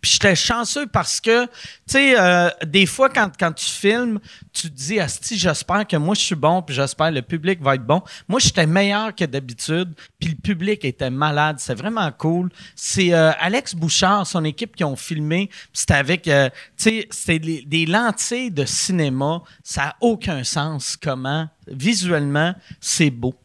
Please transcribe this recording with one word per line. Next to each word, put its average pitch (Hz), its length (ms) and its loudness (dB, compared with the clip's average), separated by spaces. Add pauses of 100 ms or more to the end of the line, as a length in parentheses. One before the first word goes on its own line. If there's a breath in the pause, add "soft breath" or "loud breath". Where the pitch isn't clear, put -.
Puis - 140 0
j'étais 196 200 4
chanceux 240 500 -2
parce - 360 -2
que, 233 240 4
tu 240 60 -14 (360 loud breath)
sais, 269 320 6
euh, 180 300 6 (160)
des 180 200 4
fois, 262 220 2
quand, 226 320 2
quand 165 140 0
tu - 100 -10
filmes, 220 560 0 (320 loud breath)
tu - 180 -8
te 143 60 -16
dis, « 147 240 -2
Asti, 190 380 -4
j'espère 180 500 0
que 180 80 -2
moi, 160 180 2
je 208 60 0
suis - 160 0
bon, 160 260 2
puis 151 140 -8
j'espère 139 320 0
que 165 80 0
le 131 60 -2
public 170 400 -2
va 135 140 4
être 127 100 -6
bon. » 156 160 4 (260 loud breath)
Moi, 240 140 0
j'étais - 240 2
meilleur 202 500 0
que - 80 -2
d'habitude, 143 720 -4 (260 loud breath)
puis 165 120 -2
le 151 40 -4
public 202 480 -2
était 131 260 -2
malade. 147 500 0
C'est - 140 -6
vraiment 190 380 -4
cool. 170 380 -2 (260 loud breath)
C'est, 180 380 2
euh, 160 260 6
Alex 196 360 -2
Bouchard, 185 520 2
son 170 160 -2
équipe 156 320 -6
qui - 80 -2
ont 139 140 -2
filmé, 165 520 -2
puis - 220 -20
c'était - 220 -4
avec, 143 340 0
euh, 139 220 4 (280 loud breath)
tu - 60 -6
sais, 220 260 2
c'est - 300 -2
des, 160 260 -6
des 160 200 0
lentilles 233 680 -2
de 143 140 -2
cinéma. 151 760 -2 (220 soft breath)
Ça - 200 -4
a 147 180 -6
aucun 185 420 0
sens 147 580 -4
comment. 139 460 -4 (180)
Visuellement, 160 880 0 (280 loud breath)
c'est - 280 2
beau. 123 360 -4